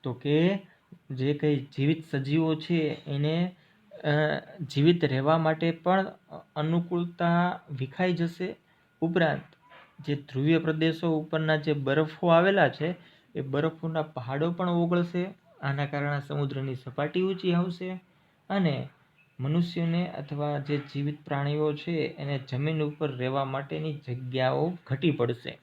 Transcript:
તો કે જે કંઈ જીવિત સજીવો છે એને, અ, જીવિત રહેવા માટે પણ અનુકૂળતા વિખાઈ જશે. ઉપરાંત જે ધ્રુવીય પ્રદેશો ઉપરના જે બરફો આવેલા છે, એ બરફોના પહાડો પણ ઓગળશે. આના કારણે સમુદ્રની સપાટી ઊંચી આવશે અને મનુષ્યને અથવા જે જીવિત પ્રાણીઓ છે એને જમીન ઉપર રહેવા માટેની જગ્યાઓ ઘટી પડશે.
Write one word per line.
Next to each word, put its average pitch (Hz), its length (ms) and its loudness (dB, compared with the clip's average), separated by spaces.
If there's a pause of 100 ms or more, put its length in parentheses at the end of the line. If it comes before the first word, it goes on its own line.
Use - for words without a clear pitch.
તો 131 100 -4
કે 165 500 2 (480)
જે 135 240 0
કંઈ 147 220 2
જીવિત 143 540 0
સજીવો 156 440 2
છે 156 520 0
એને, 156 500 0 (480)
અ, 160 40 0 (520)
જીવિત 160 440 4
રહેવા 135 340 2
માટે 160 320 2
પણ 185 420 0 (440)
અનુકૂળતા 170 1040 0 (100)
વિખાઈ 143 420 -2
જશે. 170 440 -4 (460)
ઉપરાંત 165 400 2 (640)
જે 147 80 0
ધ્રુવીય 143 440 2
પ્રદેશો 160 600 2
ઉપરના 156 380 0
જે 151 160 0
બરફો 147 560 0
આવેલા 175 400 6
છે, 165 260 -2 (400)
એ - 60 -6
બરફોના 156 640 -2
પહાડો 143 500 -4
પણ 180 160 -2
ઓગળશે. 175 680 0 (260)
આના 139 260 -2
કારણે 143 340 -4
સમુદ્રની 135 540 -4
સપાટી 147 480 -4
ઊંચી 185 320 0
આવશે 180 460 -2 (500)
અને 147 380 0 (520)
મનુષ્યને 170 680 0
અથવા 147 500 -4
જે 143 200 -2
જીવિત 143 460 -6
પ્રાણીઓ 147 480 0
છે 147 460 -2
એને 139 300 -4
જમીન 151 340 0
ઉપર 147 280 -2
રહેવા 131 340 -2
માટેની 143 500 -6
જગ્યાઓ 131 920 -2
ઘટી 131 240 2
પડશે. 123 520 -2